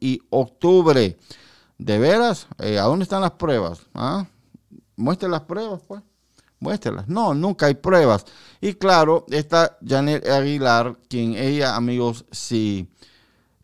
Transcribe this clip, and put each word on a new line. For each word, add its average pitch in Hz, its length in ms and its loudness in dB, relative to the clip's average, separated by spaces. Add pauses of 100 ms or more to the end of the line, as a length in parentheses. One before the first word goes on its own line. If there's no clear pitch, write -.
y 127 180 -2 (120)
octubre". 135 840 2 (600)
¿De 104 200 -2
veras? 196 500 0 (100)
Eh, 107 200 -4
¿a 98 60 0
dónde 160 200 0
están 190 180 -4
las 175 100 0
pruebas? 107 480 -4 (140)
¿Ah? 175 320 -6 (720)
Muestre 180 320 -4
las 156 140 -4
pruebas, 196 440 -10
pues. 202 140 -16 (600)
Muéstrelas. 101 460 -6
No, 190 260 -2
nunca 156 340 0
hay 143 80 2
pruebas. 156 500 4 (340)
Y 196 140 -4
claro, 165 560 4
está 151 520 0
Janet 139 460 -2
Aguilar, 131 720 0 (100)
quien 117 280 -4
ella, 135 420 -2
amigos, 120 540 -2
si, 104 580 -4 (760)